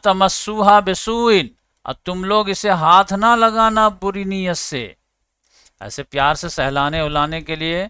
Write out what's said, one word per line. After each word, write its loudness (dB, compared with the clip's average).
तमस्सूहा 2
बिसूइन, 0
और -8
तुम -6
लोग 0
इसे -4
हाथ 4
ना 4
लगाना 2
बुरी -6
नीयत -4
से। -10
ऐसे -12
प्यार 0
से -8
सहलाने -2
उलाने -4
के -8
लिए -4